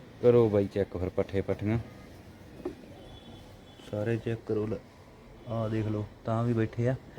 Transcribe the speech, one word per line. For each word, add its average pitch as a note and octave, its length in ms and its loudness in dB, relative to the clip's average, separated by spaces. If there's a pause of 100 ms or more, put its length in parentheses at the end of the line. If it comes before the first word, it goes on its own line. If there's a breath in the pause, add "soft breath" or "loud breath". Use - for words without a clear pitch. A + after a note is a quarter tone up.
(220)
ਕਰੋ A#2+ 260 8
ਬਾਈ G2+ 180 4
ਚੈੱਕ G2 300 0
ਫਿਰ F#2 120 0
ਪੱਠੇ G2 320 0
ਪੱਠੀਆਂ G2+ 380 0 (2000)
ਸਾਰੇ A2 260 0
ਚੈੱਕ A2+ 300 -4
ਕਰੋ। G#2+ 200 0
ਲੈ, A#2 100 -2 (720)
ਆਹ A2+ 200 0
ਦੇਖ A2 180 2
ਲਓ, G#2+ 180 0 (200)
ਤਾਂ A2+ 200 2
ਵੀ A#2+ 80 2
ਬੈਠੇ A2+ 360 2
ਆ। C3 60 2 (240 loud breath)